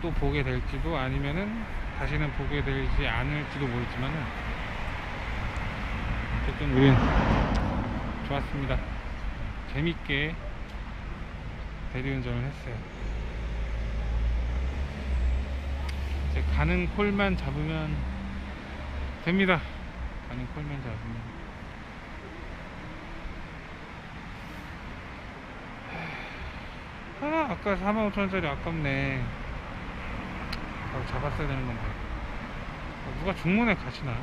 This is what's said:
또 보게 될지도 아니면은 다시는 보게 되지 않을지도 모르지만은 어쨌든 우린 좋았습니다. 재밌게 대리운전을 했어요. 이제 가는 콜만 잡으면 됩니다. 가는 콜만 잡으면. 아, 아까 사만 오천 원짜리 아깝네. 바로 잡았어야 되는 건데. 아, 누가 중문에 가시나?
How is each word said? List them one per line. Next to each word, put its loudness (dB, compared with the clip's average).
또 0
보게 4
될지도 0
아니면은 0
다시는 2
보게 2
되지 4
않을지도 0
모르지만은 -2
어쨌든 2
우린 12
좋았습니다. 0
재밌게 2
대리운전을 0
했어요. -4
이제 4
가는 6
콜만 6
잡으면 0
됩니다. 6
가는 -4
콜만 -4
잡으면. -6
아, 4
아까 2
사만 4
오천 2
원짜리 2
아깝네. 2
바로 -2
잡았어야 0
되는 0
건데. -2
아, -4
누가 2
중문에 6
가시나? -4